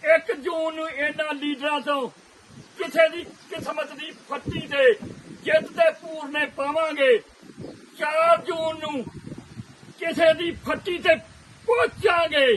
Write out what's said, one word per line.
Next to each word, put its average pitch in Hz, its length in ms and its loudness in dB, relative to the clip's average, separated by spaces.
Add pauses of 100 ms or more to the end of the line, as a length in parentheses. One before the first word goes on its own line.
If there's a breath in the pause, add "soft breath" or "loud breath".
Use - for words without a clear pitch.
ਇੱਕ 320 320 4
ਜੂਨ 320 400 -4
ਨੂੰ 320 160 -6
ਇਹਨਾਂ 294 440 -4
ਲੀਡਰਾਂ 285 460 -2
ਤੋਂ 269 280 -2 (720)
ਕਿਸੇ 330 300 2
ਦੀ 339 140 -6 (280)
ਕਿਸਮਤ 302 420 -8
ਦੀ 302 180 -12 (180)
ਫੱਟੀ 277 400 -6
ਤੇ 277 240 6 (520)
ਜਿੱਤ 311 280 2
ਦੇ 330 180 4 (100)
ਪੂਰਨੇ 302 440 -6 (120)
ਪਾਵਾਂਗੇ। 294 600 2 (800)
ਚਾਰ 320 380 4 (100)
ਜੂਨ 320 340 -4
ਨੂੰ 285 220 -6 (960)
ਕਿਸੇ 330 360 4
ਦੀ 339 160 -4 (140)
ਫੱਟੀ 349 340 -4
ਤੇ 330 160 4 (520)
ਪਹੁੰਚਾਂਗੇ। 359 800 2 (100)